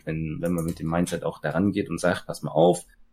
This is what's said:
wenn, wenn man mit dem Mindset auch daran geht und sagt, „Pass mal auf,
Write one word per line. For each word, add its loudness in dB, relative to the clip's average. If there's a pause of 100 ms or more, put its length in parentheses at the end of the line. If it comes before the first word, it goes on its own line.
wenn, -4
wenn 0
man 0
mit -4
dem -4
Mindset 0
auch -4
daran 2
geht -2
und -4
sagt, 0
„Pass -8
mal -6
auf, 4 (280)